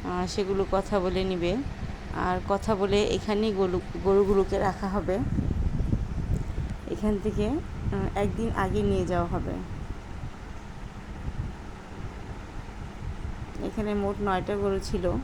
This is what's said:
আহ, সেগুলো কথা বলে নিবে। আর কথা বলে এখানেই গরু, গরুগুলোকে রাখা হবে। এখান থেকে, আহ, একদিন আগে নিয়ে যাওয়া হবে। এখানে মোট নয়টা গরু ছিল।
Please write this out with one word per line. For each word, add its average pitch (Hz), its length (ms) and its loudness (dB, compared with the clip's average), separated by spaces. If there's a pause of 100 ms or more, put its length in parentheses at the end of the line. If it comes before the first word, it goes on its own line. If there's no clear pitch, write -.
আহ, 180 220 0
সেগুলো 190 440 2
কথা 196 300 2
বলে 185 240 2
নিবে। 180 320 2 (600)
আর 180 320 2
কথা 202 260 2
বলে 202 280 4
এখানেই 208 500 2
গরু, 185 280 2 (240)
গরুগুলোকে 196 540 6
রাখা 196 300 0
হবে। 185 300 2 (1700)
এখান 202 320 2
থেকে, 208 260 2
আহ, - 720 -2
একদিন 220 380 0
আগে 202 260 2
নিয়ে 190 240 2
যাওয়া 170 200 2
হবে। 170 260 -2 (4000)
এখানে 208 280 -2
মোট 202 260 0
নয়টা 202 360 0
গরু 196 220 2
ছিল। 180 340 0 (120)